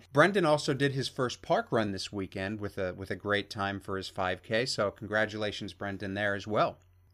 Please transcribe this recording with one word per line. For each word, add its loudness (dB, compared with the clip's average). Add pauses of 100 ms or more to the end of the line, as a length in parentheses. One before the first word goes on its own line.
(140)
Brendan 6
also 4
did 2
his -2
first -4
park 0
run 2
this -6
weekend -4
with -6
a, -2
with -10
a -2
great 0
time -2
for -6
his -6
five -2
K. 0
So 0
congratulations, -2
Brendan, -6
there 0
as -8
well. 0 (360)